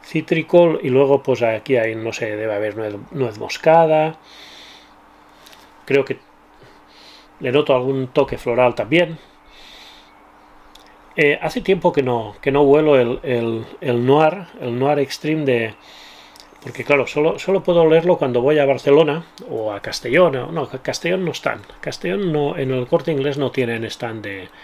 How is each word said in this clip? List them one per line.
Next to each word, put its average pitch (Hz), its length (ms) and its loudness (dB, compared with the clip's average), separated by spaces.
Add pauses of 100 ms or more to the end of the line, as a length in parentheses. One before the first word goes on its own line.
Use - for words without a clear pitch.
Cítrico, 160 760 2
y 135 80 -4
luego 135 320 4
pues 123 180 -2
aquí 117 380 0
hay, 113 160 -2
no 110 180 -6
sé, 107 240 -6
debe 107 180 -4
haber 104 220 -4
nuez, 107 180 -8 (160)
nuez 117 280 -4
moscada. 160 800 2 (1700)
Creo 135 180 2
que 131 140 -8 (1200)
le 127 140 -4
noto 143 220 2
algún 131 340 -2
toque 131 280 0
floral 120 380 2
también. 160 440 -2 (2000)
Eh, 147 260 2
hace 165 180 -4
tiempo 180 320 0
que 139 120 0
no, 117 360 -4
que 143 120 -2
no 143 100 4
huelo 147 340 6
el, 120 280 2
el, 117 420 -4 (140)
el 120 260 -2
Noir, 156 400 2 (140)
el 123 180 -6
Noir 143 220 0
Extreme 151 440 -4
de, 117 300 0 (880)
porque 120 220 -12
claro, 139 220 2
solo, 156 320 -2
solo 185 260 -2
puedo 170 180 4
olerlo 160 340 4
cuando 131 240 0
voy 147 180 2
a 143 60 4
Barcelona 143 600 2 (260)
o 107 220 -6
a 101 80 -10
Castellón, 135 560 0
o, - 160 -8
no, 160 100 -6
a 127 200 -10
Castellón 180 420 -4
no 156 80 -4
están. - 300 -6 (180)
Castellón 180 520 -6
no, 147 240 -2
en 131 140 -4
el 127 160 -4
Corte 165 240 0
Inglés 139 280 -4
no 135 120 -2
tienen 117 340 -4
stand 113 380 -10
de, 98 260 -12 (140)